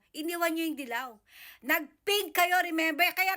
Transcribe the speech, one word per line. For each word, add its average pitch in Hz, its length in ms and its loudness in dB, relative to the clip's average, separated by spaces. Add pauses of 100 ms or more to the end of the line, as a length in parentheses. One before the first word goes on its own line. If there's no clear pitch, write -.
(140)
iniwan 339 400 -2
nyo 330 80 -2
yung 311 160 -4
dilaw. 240 400 -8 (480)
Nag-pink 339 640 -2
kayo, 359 320 4
remember? 320 480 2
Kaya 381 260 0